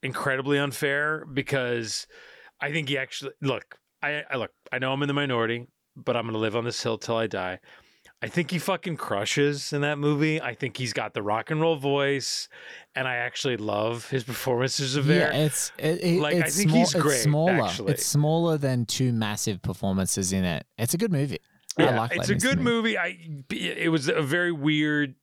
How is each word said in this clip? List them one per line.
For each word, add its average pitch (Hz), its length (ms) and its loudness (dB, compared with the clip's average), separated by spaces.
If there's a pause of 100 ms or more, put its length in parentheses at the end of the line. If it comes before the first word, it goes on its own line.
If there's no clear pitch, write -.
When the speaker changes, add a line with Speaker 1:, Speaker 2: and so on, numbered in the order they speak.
Speaker 1:
incredibly 135 560 0
unfair 143 680 -2
because 123 800 -2 (520)
I 143 140 -4
think 151 160 -2
he 139 80 -2
actually, 135 360 -8 (100)
look, 127 340 -2 (260)
I, 147 280 -4
I, 135 60 -4
look, 110 160 -4 (200)
I 127 60 -2
know 131 160 0
I'm 139 80 0
in 143 60 0
the 143 60 0
minority, 120 520 0 (280)
but 120 220 -2
I'm 113 80 -2
gonna 113 140 -4
live 110 180 0
on 117 80 0
this 120 180 -4
hill 113 140 0
till 113 220 -4
I 113 80 0
die. 92 340 -6 (640)
I 117 60 -8
think 170 220 -2
he 180 80 -2
fucking 175 380 -4
crushes 143 800 0
in 143 80 0
that 147 160 0
movie. 151 420 2
I 123 140 -6
think - 240 -6
he's 123 160 -4
got 110 180 -4
the 110 100 -4
rock 107 280 0
and 156 100 0
roll 165 160 4
voice, 139 720 0 (460)
and 131 120 -2
I 123 100 -2
actually 123 420 -2
love 107 500 0
his 131 160 -2
performances 127 720 0
of 143 100 2
Speaker 2:
Yeah, 147 200 6
Speaker 1:
Javert. - 80 -2
Speaker 2:
it's, 151 440 0
it, 156 240 0
it, 175 180 4
Speaker 1:
Like, 151 160 2
I - 100 4
Speaker 2:
it's 151 100 0
Speaker 1:
think 190 140 4
Speaker 2:
small, 160 100 6
Speaker 1:
he's - 140 4
great, 147 200 4
Speaker 2:
it's 120 100 2
smaller. 156 280 4 (120)
Speaker 1:
actually. 95 280 -2
Speaker 2:
It's - 140 -2
smaller 156 500 2
than 131 300 0
two 127 260 0
massive 107 480 -2
performances 95 720 0
in 95 120 2
it. 82 220 -2 (120)
It's 120 160 -2
a 165 40 0
good 208 140 0
movie. 139 280 0 (380)
I - 40 6
Speaker 1:
Yeah, 123 180 4
Speaker 2:
like 117 120 -2
Speaker 1:
it's - 80 -4
Speaker 2:
Les - 100 0
Speaker 1:
a 202 40 4
Speaker 2:
Mis - 80 0
Speaker 1:
good 269 180 4
Speaker 2:
movie. 233 360 2
Speaker 1:
movie. - 20 -2
I, 180 200 -4 (320)
it 170 400 -2
was 151 180 2
a 160 140 2
very 175 300 0
weird 151 720 2